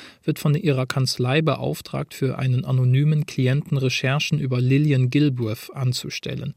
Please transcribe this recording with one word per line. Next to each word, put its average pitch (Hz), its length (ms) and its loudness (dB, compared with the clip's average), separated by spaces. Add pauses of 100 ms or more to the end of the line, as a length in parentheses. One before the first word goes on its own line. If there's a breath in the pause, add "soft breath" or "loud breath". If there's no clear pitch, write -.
(240 loud breath)
wird 160 140 -2
von 151 160 2
ihrer 139 320 0
Kanzlei 131 560 0
beauftragt, 139 720 -4
für - 240 -2
einen 131 280 0
anonymen 131 600 2
Klienten 139 540 0
Recherchen 135 580 0
über 131 240 -2
Lillian 131 480 4
Gilbreth 123 640 0
anzustellen. 131 840 -4